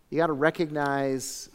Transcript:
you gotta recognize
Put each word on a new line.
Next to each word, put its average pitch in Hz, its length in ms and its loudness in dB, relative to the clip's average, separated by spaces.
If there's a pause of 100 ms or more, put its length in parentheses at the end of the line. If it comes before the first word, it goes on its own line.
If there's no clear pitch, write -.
you 139 80 -6
gotta 160 160 4
recognize 143 1200 0